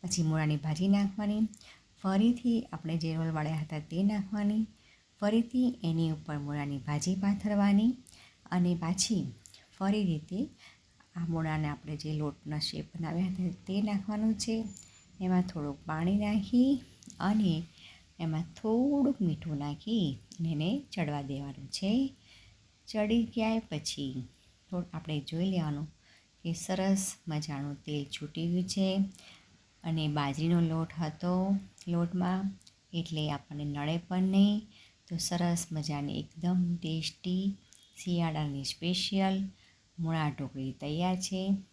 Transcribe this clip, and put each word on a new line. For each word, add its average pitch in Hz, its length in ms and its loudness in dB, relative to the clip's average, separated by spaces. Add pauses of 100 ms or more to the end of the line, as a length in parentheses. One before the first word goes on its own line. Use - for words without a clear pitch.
પછી 175 200 0
મૂળાની 156 340 2
ભાજી 156 320 0
નાખવાની, 202 520 2 (600)
ફરીથી 226 580 2 (120)
આપણે 160 240 -4
જે 160 200 -2
રોલ 160 140 0
વાળ્યા 156 260 -2
હતા 156 220 -4
તે 160 240 -4
નાખવાની, 208 640 0 (540)
ફરીથી 233 640 2
એની 165 260 2
ઉપર 156 280 -4
મૂળાની 143 400 -4
ભાજી 147 360 -2
પાથરવાની 202 800 4 (560)
અને 175 240 4
પાછી 170 520 0 (520)
ફરી 202 260 2
રીતે 180 440 -2 (640)
આ 170 120 -4
મૂળાને 156 420 0
આપણે 147 280 -6
જે 151 180 -6
લોટના 151 440 -4
શેપ - 380 -6
બનાવ્યા 170 300 -2
હતા 185 220 -2
તે 190 340 -2
નાખવાનું 208 520 0
છે. 220 300 -2 (560)
એમાં 185 220 4
થોડુંક 147 440 -4
પાણી 170 300 0
નાખી 233 640 4 (400)
અને 185 420 4 (560)
એમાં 160 240 -2
થોડુંક 254 800 2
મીઠું 156 360 -2
નાખી 147 600 -2 (220)
અને 165 120 0
એને 180 300 0 (100)
ચડવા 147 300 -2
દેવાનું 139 480 -8
છે. 240 440 0 (720)
ચડી 220 360 2
ગયા 226 340 0
પછી 143 720 -6 (420)
થોડું 175 220 -4
આપણે 156 280 -4
જોઈ 165 300 -2
લેવાનું 156 360 0 (560)
કે 170 100 -4
સરસ 190 640 0 (140)
મજાનું 147 460 -4
તેલ 147 300 -4
છૂટી 156 420 -6
ગયું 175 160 2
છે 190 380 2 (840)
અને 160 240 0
બાજરીનો 147 520 2
લોટ 160 320 0
હતો 180 640 0 (320)
લોટમાં 180 680 0 (340)
એટલે 160 380 -2
આપણને 147 340 -6
નળે 147 340 -2
પણ 185 240 0
નહીં. 196 380 6 (480)
તો 170 100 -4
સરસ 170 540 2
મજાની 147 460 -2
એકદમ 175 580 0
ટેસ્ટી 180 800 -2 (500)
શિયાળાની 151 600 0
સ્પેશિયલ 190 840 0 (500)
મૂળા 160 300 0
ઢોકળી 135 440 -6
તૈયાર 165 440 -2
છે. 190 380 0 (180)